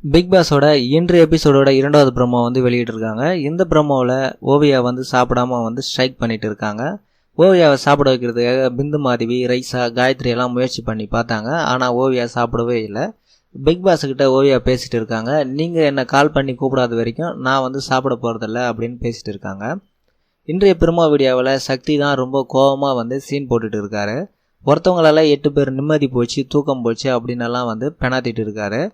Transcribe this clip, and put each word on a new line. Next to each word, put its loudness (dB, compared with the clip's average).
பிக் 2
பாஸோட 4
இன்றைய 4
எபிசோடோட 4
இரண்டாவது 4
ப்ரோமோ 0
வந்து 0
வெளியிட்டிருக்காங்க. -2
இந்த -2
ப்ரோமோல 0
ஓவியா 4
வந்து -4
சாப்பிடாம 0
வந்து -6
ஸ்ட்ரைக் -4
பண்ணிட்டு -4
இருக்காங்க. -6
ஓவியாவை 6
சாப்பிட 2
வைக்கிறதுக்காக 0
பிந்து -4
மாதவி, -2
ரைசா, -4
காயத்ரி 0
எல்லாம் -2
முயற்சி -4
பண்ணி -6
பார்த்தாங்க. -4
ஆனா -2
ஓவியா 0
சாப்பிடவே -2
இல்ல. -6
பிக் 0
பாஸ் 2
கிட்ட 2
ஓவியா 4
பேசிட்டு -2
இருக்காங்க. -2
"நீங்க -2
என்ன 0
கால் 2
பண்ணி -2
கூப்பிடாத -2
வரைக்கும் -4
நான் 0
வந்து -6
சாப்பிட -2
போறதில்ல" -4
அப்படின்னு -8
பேசிட்டு -8
இருக்காங்க. -10
இன்றைய 2
ப்ரோமோ 4
வீடியோவுல 2
சக்தி -2
தான் 0
ரொம்ப -2
கோவமா 2
வந்து -4
சீன் -8
போட்டுட்டு -2
இருக்காரு. -6
ஒருத்தவங்களால 4
எட்டு 2
பேர் 0
நிம்மதி 0
போச்சு, -2
தூக்கம் -2
போச்சு -2
அப்படின்னு -8
எல்லாம் -4
வந்து -6
பெணாத்திட்டு -4
இருக்காரு. -6